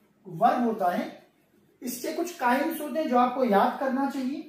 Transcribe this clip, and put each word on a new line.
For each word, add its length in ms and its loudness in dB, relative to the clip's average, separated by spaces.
verb 380 2
होता 260 0
है 220 -2
इसके 300 -6
कुछ 260 -6
kinds 420 0
होते 200 -4
हैं 80 -2
जो 100 2
आपको 260 2
याद 360 4
करना 300 0
चाहिए। 380 -4